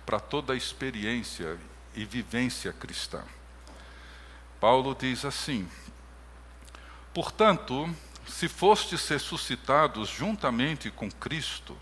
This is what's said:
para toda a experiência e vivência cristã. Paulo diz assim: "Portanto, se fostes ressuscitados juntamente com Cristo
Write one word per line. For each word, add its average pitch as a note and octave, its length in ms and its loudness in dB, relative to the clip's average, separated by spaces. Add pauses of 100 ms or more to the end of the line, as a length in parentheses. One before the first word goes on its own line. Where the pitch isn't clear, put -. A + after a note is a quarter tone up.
para G#2+ 160 0
toda C#3+ 320 -2
a C3 40 2
experiência A2 1000 -4 (360)
e G#2+ 100 -6
vivência A#2 680 -2
cristã. - 540 -8 (1400)
Paulo C3 340 6
diz B2+ 300 -2
assim: B2+ 420 -2 (1500)
"Portanto, E3 760 4 (380)
se - 200 -2
fostes F#3 600 6
ressuscitados C3+ 1000 2
juntamente C#3+ 800 0
com G#2 200 -6
Cristo - 720 -6